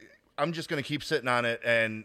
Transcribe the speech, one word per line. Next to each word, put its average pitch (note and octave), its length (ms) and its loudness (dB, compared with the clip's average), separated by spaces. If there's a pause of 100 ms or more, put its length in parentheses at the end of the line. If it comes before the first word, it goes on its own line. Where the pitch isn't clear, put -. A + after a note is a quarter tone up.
(380)
I'm D#3 140 0
just C#3 160 -8
gonna D3 160 -2
keep D3 180 -4
sitting C3 240 -2
on A#2+ 180 2
it, A#2 200 0
and A2+ 400 2